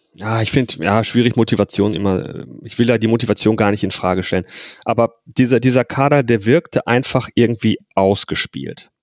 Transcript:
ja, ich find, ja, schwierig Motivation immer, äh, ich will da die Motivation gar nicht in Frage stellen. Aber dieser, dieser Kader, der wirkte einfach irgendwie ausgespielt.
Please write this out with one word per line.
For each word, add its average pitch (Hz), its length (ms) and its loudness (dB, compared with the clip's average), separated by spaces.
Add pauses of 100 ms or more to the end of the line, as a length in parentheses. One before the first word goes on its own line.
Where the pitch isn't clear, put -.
(160)
ja, 113 260 -2
ich 110 80 0
find, - 280 0
ja, 101 260 0
schwierig 120 320 0
Motivation 107 580 0
immer, 98 340 -2
äh, - 180 -12 (180)
ich - 160 -16
will 120 80 4
da 117 100 4
die 110 80 -2
Motivation 110 520 2
gar 104 120 2
nicht 101 140 -2
in 95 80 -2
Frage 92 320 -2
stellen. 92 240 -4 (360)
Aber 117 420 0
dieser, 123 340 2
dieser 127 260 2
Kader, 139 380 0
der 113 240 0
wirkte - 400 0
einfach 123 480 -2
irgendwie 113 420 0 (160)
ausgespielt. - 960 -2 (140)